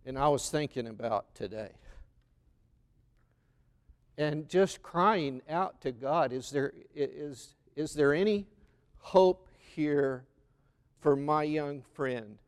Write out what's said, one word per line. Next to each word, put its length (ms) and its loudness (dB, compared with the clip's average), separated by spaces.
And 120 -8
I 120 2
was 200 0
thinking 380 -4
about 480 -4
today. 360 -8
And 300 -2
just 340 2
crying 680 0
out 320 -4
to 100 -4
God, 400 0
"Is 180 -8
there, 240 -2
is, 600 -8
is 180 -6
there 200 4
any 340 0
hope 580 4
here 680 -2
for 160 4
my 280 0
young 380 -4
friend? 440 -6